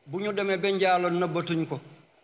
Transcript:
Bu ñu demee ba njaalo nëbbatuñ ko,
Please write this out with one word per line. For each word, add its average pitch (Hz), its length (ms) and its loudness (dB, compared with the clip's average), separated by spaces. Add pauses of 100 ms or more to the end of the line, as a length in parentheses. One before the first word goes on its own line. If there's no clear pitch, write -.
Bu 151 160 -8
ñu 208 120 -4
demee 196 240 0
ba 196 140 0
njaalo 180 380 4
nëbbatuñ 170 580 0
ko, 131 120 -6 (440)